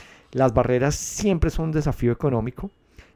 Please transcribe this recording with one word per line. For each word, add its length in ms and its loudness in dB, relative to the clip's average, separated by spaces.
Las 220 2
barreras 420 2
siempre 540 0
son 160 -4
un 80 -4
desafío 400 0
económico, 580 -4